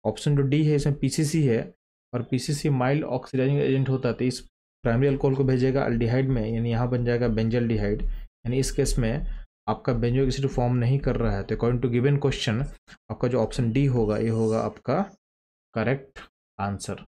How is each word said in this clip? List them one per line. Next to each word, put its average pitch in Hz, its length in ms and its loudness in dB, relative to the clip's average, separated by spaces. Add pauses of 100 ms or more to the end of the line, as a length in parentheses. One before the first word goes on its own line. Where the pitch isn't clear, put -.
ऑप्शन 143 300 0
जो 139 80 2
डी 143 220 2
है 151 100 4
इसमें 143 240 2
पीसीसी 147 440 0
है 117 180 2 (520)
और 120 100 -4
पीसीसी 147 480 -2
माइल्ड 131 340 2
ऑक्सीडाइजिंग 131 540 0
एजेंट 135 300 2
होता 131 200 0
है, - 60 -2
तो 123 100 -2
इस 123 140 -2 (440)
प्राइमरी 123 240 2
अल्कोहल 139 280 2
को 135 80 0
भेजेगा 131 400 2
अल्डिहाइड 120 460 0
में, 117 160 0
यानी 113 260 -2
यहाँ 120 180 0
बन 123 160 0
जाएगा 120 240 0
benzylaldehyde, 110 720 0
यानी - 580 -4
इस 131 120 -2
केस 131 280 0
में 120 260 -2 (420)
आपका 110 280 -2
benzoic 120 320 2
एसिड 135 200 -2
फॉर्म 123 280 0
नहीं 123 240 2
कर 123 160 0
रहा 110 220 0
है। 98 60 -4
तो 110 120 -4
according 120 280 0
to 123 80 0
given 139 300 2
question 127 420 -2 (480)
आपका 127 160 -4
जो 120 140 0
ऑप्शन 113 300 0
डी 139 160 2
होगा, 110 300 2
ये 113 120 0
होगा 113 320 0
आपका 123 400 -4 (720)
करेक्ट 120 460 -4 (400)
आंसर। 98 440 -6 (160)